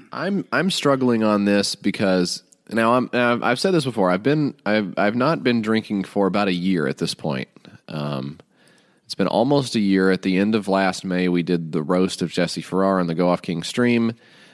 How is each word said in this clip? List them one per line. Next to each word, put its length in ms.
I'm, 380
I'm 220
struggling 500
on 220
this 320
because 640
now 240
I'm, 180
I've, 320
I've 160
said 100
this 140
before. 260
I've 140
been, 320
I've, 320
I've 160
not 300
been 180
drinking 400
for 240
about 220
a 40
year 360
at 100
this 160
point. 320
Um, 520
it's 120
been 120
almost 480
a 40
year. 320
At 100
the 140
end 200
of 120
last 360
May, 240
we 140
did 300
the 100
roast 400
of 100
Jesse 300
Farrar 380
on 80
the 80
Go 120
Off 140
King 220
stream, 500